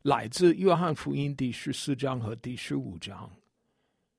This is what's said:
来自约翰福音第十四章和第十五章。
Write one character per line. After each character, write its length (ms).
来 260
自 260
约 180
翰 220
福 180
音 220
第 160
十 220
四 200
章 280
和 160
第 180
十 220
五 220
章。 300